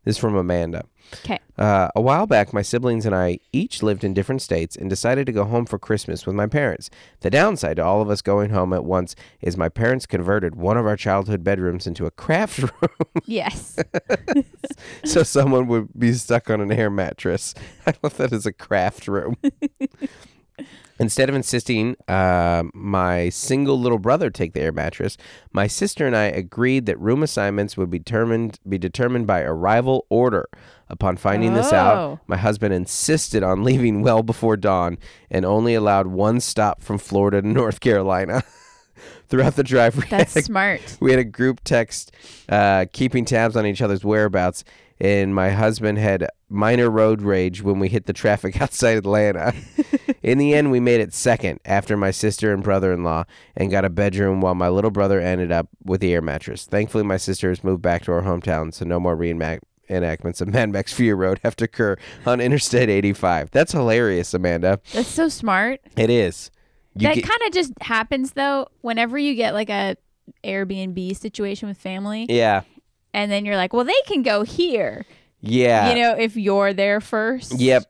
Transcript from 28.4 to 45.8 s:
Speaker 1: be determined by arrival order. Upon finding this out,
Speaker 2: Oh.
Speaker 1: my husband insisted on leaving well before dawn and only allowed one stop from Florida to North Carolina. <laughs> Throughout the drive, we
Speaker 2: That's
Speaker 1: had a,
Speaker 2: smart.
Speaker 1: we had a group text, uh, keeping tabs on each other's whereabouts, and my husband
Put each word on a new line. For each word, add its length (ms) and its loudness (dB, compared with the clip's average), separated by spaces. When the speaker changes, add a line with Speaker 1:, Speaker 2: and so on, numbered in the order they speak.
Speaker 1:
be 100 -2
determined 480 -2
by 160 0
arrival 680 0
order. 400 2
Upon 280 -2
finding 360 2
this 180 2
out, 260 6
Speaker 2:
Oh. 300 -6
Speaker 1:
my 100 -2
husband 360 0
insisted 680 -2
on 200 0
leaving 380 2
well 220 4
before 340 0
dawn 400 0
and 140 0
only 300 2
allowed 320 4
one 340 2
stop 400 -2
from 160 -6
Florida 440 2
to 60 -2
North 320 0
Carolina. 680 2
<laughs> 840 -20
Throughout 260 2
the 80 2
drive, 320 4
we 120 -2
Speaker 2:
That's 260 2
Speaker 1:
had 80 2
a, 40 -4
Speaker 2:
smart. 540 -2
Speaker 1:
we 120 4
had 80 6
a 40 0
group 400 -2
text, 480 -2
uh, 420 4
keeping 320 0
tabs 320 0
on 100 2
each 160 -2
other's 220 0
whereabouts, 600 2
and 360 2
my 160 2
husband 480 0